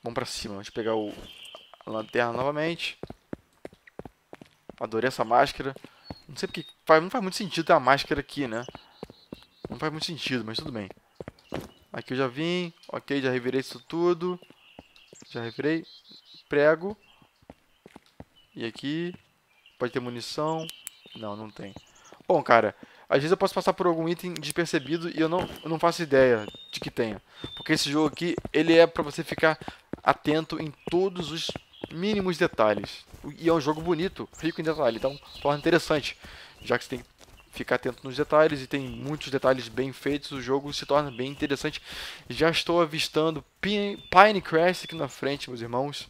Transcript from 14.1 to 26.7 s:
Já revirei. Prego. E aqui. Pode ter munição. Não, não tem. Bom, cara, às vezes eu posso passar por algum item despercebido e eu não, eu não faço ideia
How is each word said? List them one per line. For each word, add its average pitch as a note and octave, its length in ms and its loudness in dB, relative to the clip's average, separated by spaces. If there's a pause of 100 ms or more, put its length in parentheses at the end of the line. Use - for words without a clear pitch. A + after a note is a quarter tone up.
Já A#2+ 120 -8
revirei. C#3 420 -2 (640)
Prego. D#3+ 480 4 (1600)
E C3 120 -10
aqui. D#3+ 480 -6 (640)
Pode B2 140 -2
ter C3 80 -2
munição. D3+ 680 -4 (500)
Não, G#2+ 200 -8
não G#2+ 140 -12
tem. G2 240 -14 (520)
Bom, D#3+ 160 6
cara, A2+ 320 6 (340)
às - 100 4
vezes D3 120 2
eu F#3 60 4
posso F#3+ 180 0
passar F#3+ 180 2
por F3+ 140 0
algum E3 220 2
item F3+ 260 -4
despercebido D#3+ 760 -2
e - 100 -4
eu D#3+ 80 2
não, F3 120 0 (220)
eu D3+ 60 -8
não D#3+ 100 -2
faço E3+ 240 2
ideia B2+ 440 6 (260)